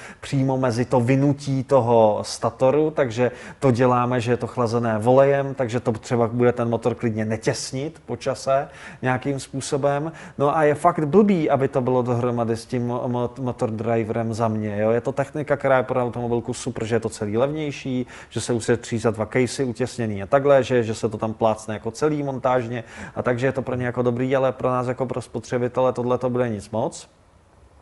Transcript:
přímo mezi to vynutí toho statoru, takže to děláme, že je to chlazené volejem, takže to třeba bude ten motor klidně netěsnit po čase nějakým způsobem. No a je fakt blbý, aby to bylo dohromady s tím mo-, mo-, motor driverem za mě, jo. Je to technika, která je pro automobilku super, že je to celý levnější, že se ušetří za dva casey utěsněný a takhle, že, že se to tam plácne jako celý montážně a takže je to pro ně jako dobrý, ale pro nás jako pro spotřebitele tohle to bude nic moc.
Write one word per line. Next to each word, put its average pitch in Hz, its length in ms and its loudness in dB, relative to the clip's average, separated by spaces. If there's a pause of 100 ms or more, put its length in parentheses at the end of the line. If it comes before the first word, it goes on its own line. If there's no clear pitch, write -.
(220)
přímo 135 360 0
mezi 123 280 0
to 131 140 2
vynutí 135 640 2
toho 113 580 6
statoru, 135 720 2
takže 123 400 0 (280)
to 135 120 4
děláme, 123 500 4
že 117 100 -2
je 117 60 4
to 117 100 -6
chlazené 117 500 0
volejem, 139 560 4
takže 123 260 -2
to 120 120 0
třeba 117 360 0
bude 120 240 4
ten 120 180 -2
motor 117 260 0
klidně 110 300 -2
netěsnit 131 800 -4
po 120 100 -8
čase 135 520 -2 (340)
nějakým 131 380 -2
způsobem. 143 720 -2 (260)
No 143 200 2
a 156 60 4
je 147 120 4
fakt 165 300 2
blbý, 180 440 4
aby 135 180 2
to 135 140 0
bylo 127 200 2
dohromady 120 560 0
s - 80 -14
tím 120 220 -2
mo-, 120 240 -4
mo-, 120 180 -2 (120)
motor 120 300 -2
driverem 113 640 -2
za 117 140 0
mě, 107 340 -2
jo. 110 100 4
Je 117 100 2
to 135 100 -4
technika, 139 460 -2
která 135 200 4
je 123 60 2
pro 127 180 -2
automobilku 120 520 -4
super, 117 320 -6
že 113 100 0
je 110 40 0
to 110 100 -4
celý 104 280 -4
levnější, 139 720 -4 (220)
že 113 120 -6
se - 120 -4
ušetří 117 440 -2
za 110 140 2
dva 104 140 -4
casey 127 400 0
utěsněný 113 580 -4
a - 20 -6
takhle, 139 380 4
že, 123 200 2
že 110 120 -2
se 113 140 -2
to 110 80 -4
tam 110 160 -4
plácne 110 400 0
jako 110 180 -8
celý 151 320 -2
montážně 123 600 -2 (320)
a 110 80 -4
takže 123 240 0
je 131 40 2
to 131 100 -4
pro 127 140 -6
ně 123 100 -4
jako 123 160 -2
dobrý, 123 340 0
ale 131 160 2
pro 127 180 -4
nás 127 180 -2
jako 127 180 -4
pro 123 160 -6
spotřebitele 123 720 -2
tohle 123 240 0
to 127 120 -2
bude 123 200 0
nic 104 200 -8
moc. - 400 -6 (720)